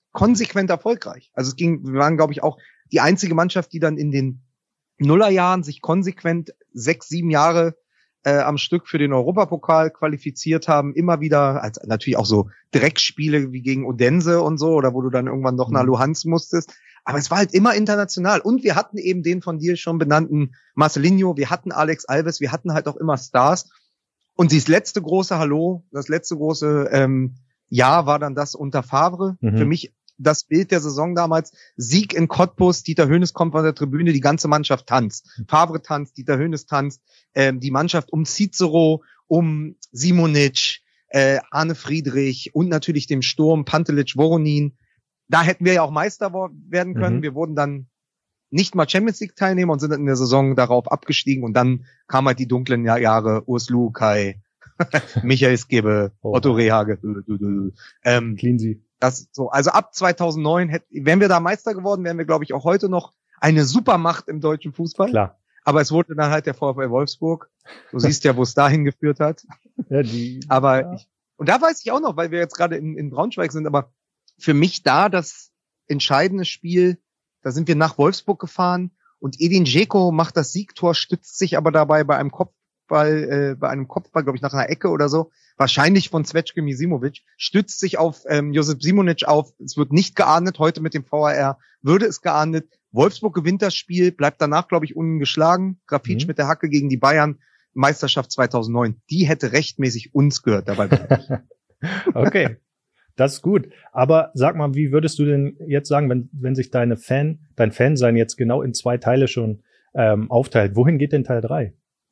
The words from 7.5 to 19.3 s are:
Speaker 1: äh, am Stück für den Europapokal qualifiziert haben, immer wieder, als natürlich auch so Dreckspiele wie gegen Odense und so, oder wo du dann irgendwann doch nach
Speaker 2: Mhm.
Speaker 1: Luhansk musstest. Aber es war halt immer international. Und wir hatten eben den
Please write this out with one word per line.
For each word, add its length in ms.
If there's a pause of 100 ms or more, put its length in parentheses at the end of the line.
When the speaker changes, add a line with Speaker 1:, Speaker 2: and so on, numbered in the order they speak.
Speaker 1:
äh, 160
am 180
Stück 320
für 100
den 140
Europapokal 800
qualifiziert 800
haben, 260
immer 260
wieder, 420
als 220
natürlich 320
auch 100
so 240 (200)
Dreckspiele 840
wie 100
gegen 220
Odense 580
und 160
so, 160
oder 200
wo 80
du 80
dann 160
irgendwann 300
doch 140
nach 120
Speaker 2:
Mhm. 60
Speaker 1:
Luhansk 380
musstest. 460 (320)
Aber 120
es 140
war 80
halt 160
immer 200
international. 640
Und 240
wir 100
hatten 240
eben 240
den 180